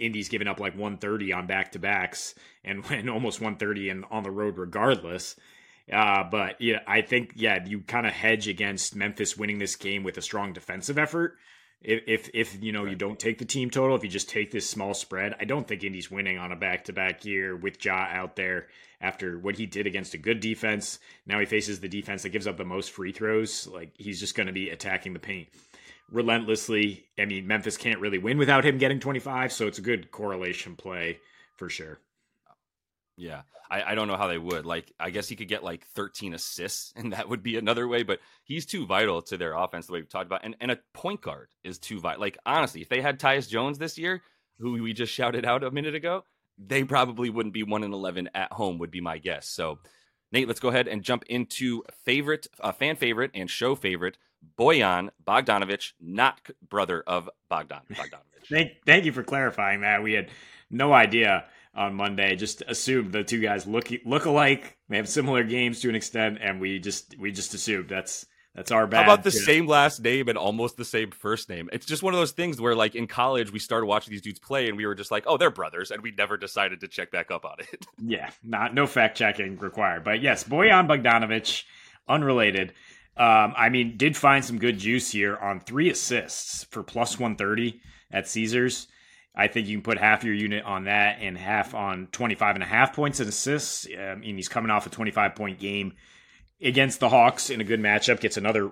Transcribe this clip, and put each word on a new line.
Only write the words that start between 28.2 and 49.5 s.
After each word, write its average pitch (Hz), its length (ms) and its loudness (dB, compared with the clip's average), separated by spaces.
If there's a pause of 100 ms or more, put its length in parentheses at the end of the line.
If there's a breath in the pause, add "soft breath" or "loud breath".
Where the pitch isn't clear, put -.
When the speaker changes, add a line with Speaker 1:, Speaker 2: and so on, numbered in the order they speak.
Speaker 1:
without 135 260 8
him 135 140 4
getting 135 200 2
twenty-five, 127 540 -4
so 110 160 -2
it's 98 100 -8
a 101 40 -12
good 107 280 -4
correlation 92 640 -6
play 85 460 -8 (360 soft breath)
for 90 120 -12
sure. 78 320 -12 (1160)
Speaker 2:
Yeah, 78 260 -14 (280 loud breath)
I, 98 220 -2
I - 20 0
don't 107 140 0
know 95 80 -2
how 101 100 0
they 87 120 -2
would. 82 260 -6
Like, 85 340 -6
I 87 120 -6
guess 101 180 -6
he 110 80 -12
could 101 120 -14
get, 104 140 -4
like, 87 260 -10
thirteen 101 460 -10
assists, - 580 -10
<laughs> - 40 -20
and 113 160 -8
that 101 160 -6
would 110 140 -6
be 113 140 -4
another 117 300 0
way, 120 160 0
but 98 180 -2 (220 soft breath)
he's 156 240 -10
too 160 200 -6
vital 95 360 2
to - 140 -10
their 82 180 -4
offense, 85 320 -4
the 92 60 -12
way 85 80 -6
we've 78 80 -16
talked 95 180 -8
about. 92 180 -6
And, 113 160 -10
and 120 100 -4
a 123 80 -2 (160)
point 190 260 -8
guard 73 280 -12 (140)
is 90 160 -12
too 104 220 -12
vital. 82 200 -4
Like, 101 260 -4
honestly, 139 340 0
if - 80 -16
they 127 120 0
had 139 200 -2
Tyus 135 280 0
Jones 131 300 -2
this 156 200 -8
year, 175 240 -4 (360)
who 117 240 -4
we 113 100 -4
just 113 200 -4
shouted 120 320 -2
out 123 180 2
a 131 80 -4
minute 147 240 -6
ago, 170 300 -6 (320)
they 131 280 -2
probably 123 440 0
wouldn't 107 260 -4
be 110 80 -4
one 107 220 -2
and 101 80 -6
eleven 92 420 -6
at 95 180 -4
home, 95 260 -2
would 85 120 -6
be 90 100 -8
my 82 180 -6
guess. 78 280 -6
So, 78 320 -6 (540 soft breath)